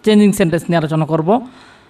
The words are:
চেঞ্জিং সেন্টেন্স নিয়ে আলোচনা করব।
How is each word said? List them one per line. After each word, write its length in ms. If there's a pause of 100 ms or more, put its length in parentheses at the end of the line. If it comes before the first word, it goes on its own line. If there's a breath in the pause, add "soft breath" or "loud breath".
চেঞ্জিং 280
সেন্টেন্স 320
নিয়ে 140
আলোচনা 280
করব। 420 (420 loud breath)